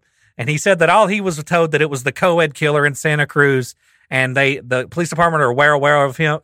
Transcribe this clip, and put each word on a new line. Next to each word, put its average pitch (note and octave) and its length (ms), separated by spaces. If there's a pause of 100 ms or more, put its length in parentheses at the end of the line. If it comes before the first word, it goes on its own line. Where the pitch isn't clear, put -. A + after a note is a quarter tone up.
(360)
and B2 120
he D3+ 100
said F#3+ 220
that D#3+ 100
all G#3 160
he G#3 140
was E3+ 240
told E3 280
that D3 100
it D#3 80
was C3 140
the C3+ 80
co-ed E3 420
killer D3 320
in C#3 80
Santa D3+ 320
Cruz, C#3 480 (360)
and C3 260
they, C#3 220
the B2 300
police E3+ 220
department D#3+ 320
are B2 100
well D3 220
aware C#3+ 300
of C3+ 120
him. D#3 280